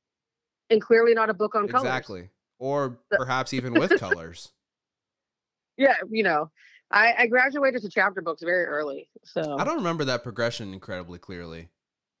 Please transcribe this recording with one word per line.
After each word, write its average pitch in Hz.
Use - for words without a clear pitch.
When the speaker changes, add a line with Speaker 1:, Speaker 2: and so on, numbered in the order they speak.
Speaker 1:
and 220
clearly 233
not 220
a 208
book 208
on 208
colors. 247
Speaker 2:
Exactly. 110
Or 135
Speaker 1:
So 202
Speaker 2:
perhaps 131
even 127
with 160
Speaker 1:
<laughs> 370
Speaker 2:
colors. 85
Speaker 1:
Yeah, 262
you 220
know, 156
I, 226
I 240
graduated 254
to 208
chapter 190
books 160
very 175
early, 147
so. 151
Speaker 2:
I 175
don't 311
remember 170
that 127
progression 117
incredibly 90
clearly. 85